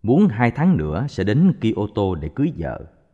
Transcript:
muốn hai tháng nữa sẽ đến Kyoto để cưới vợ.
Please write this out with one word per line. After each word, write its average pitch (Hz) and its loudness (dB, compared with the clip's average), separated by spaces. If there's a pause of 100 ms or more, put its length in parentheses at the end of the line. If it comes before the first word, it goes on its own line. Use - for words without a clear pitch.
muốn 156 4
hai 117 0
tháng 165 2
nữa 78 -2
sẽ 95 -4
đến 135 4
Kyoto 101 -2
để 76 -8
cưới 143 -2
vợ. 62 -8 (280)